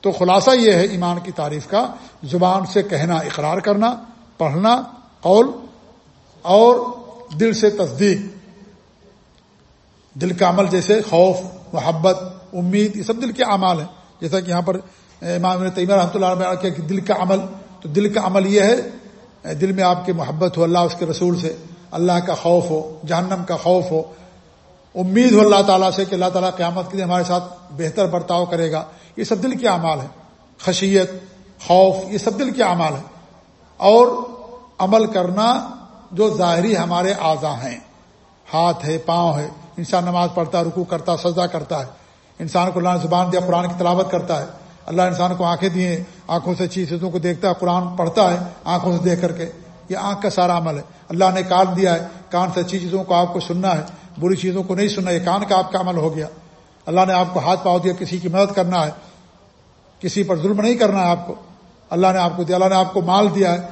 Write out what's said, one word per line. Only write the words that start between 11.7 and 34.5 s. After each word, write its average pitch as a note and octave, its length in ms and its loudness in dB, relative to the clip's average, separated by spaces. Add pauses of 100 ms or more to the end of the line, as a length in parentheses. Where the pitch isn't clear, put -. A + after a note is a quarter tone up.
محبت، E3 500 0 (300)
امید، G3 420 0
یہ G3+ 80 -8
سب A#3 180 -4
دل B3 100 -6
کے B3 120 -2
اعمال F#3+ 360 0
ہیں۔ D#3 80 -8 (340)
جیسا E3 180 -2
کہ F3+ 100 -8
یہاں F3 120 0
پر F#3 160 -2 (440)
امام F3 360 -2
ابن F#3 120 -2
تیمیہ F#3 260 0
رحمۃ F3 180 4
اللہ F#3+ 120 0
علیہ F#3 440 -2
کہ D#3+ 120 -6
دل F#3 180 -4
کا G#3 200 -2
عمل، F#3 180 2 (440)
تو - 80 -14
دل G3+ 240 0
کا G#3+ 100 0
عمل F#3+ 320 2
یہ G3+ 60 6
ہے، A3 140 4 (760)
دل F#3 180 -2
میں F#3+ 120 0
آپ F3+ 220 2
کی G3 60 -2
محبت D#3+ 460 -2
ہو E3 60 2
اللہ، E3+ 160 2
اس E3+ 200 0
کے F3+ 60 -2
رسول F3 340 0
سے، D#3+ 160 -6 (360)
اللہ E3+ 200 0 (160)
کا E3+ 80 0
خوف E3+ 280 2
ہو، D#3 440 -6
جہنم F3+ 400 -2
کا E3+ 80 -4
خوف E3+ 360 2
ہو، D#3+ 120 -2 (920)
امید G3 360 4
ہو G#3 80 8
اللہ G#3 280 6
تعالیٰ F#3+ 240 4
سے F#3+ 140 -2
کہ F#3+ 80 -6
اللہ F3+ 200 0
تعالیٰ F#3 220 0
قیامت F3 360 -4
کے G3 60 -8
دن F#3+ 60 -4
ہمارے F3 200 0
ساتھ F3 200 -2 (280)
بہتر D#3+ 340 -2
برتاؤ F3 400 -2
کرے E3 260 -2
گا، D#3 120 -4 (340)
یہ A3 60 -4
سب G3+ 200 -2
دل C4 140 -2
کے A#3 100 0
اعمال E3 320 0
ہیں۔ B2+ 80 -10 (520)
خشیت، F#3+ 520 0 (560)
خوف، F#3 280 6 (140)
یہ G#3 80 -6
سب G#3 220 -4
دل B3 120 -2
کے B3 120 0
اعمال F3 300 0
ہیں۔ C#3 100 -10 (760)
اور A3+ 300 8 (720)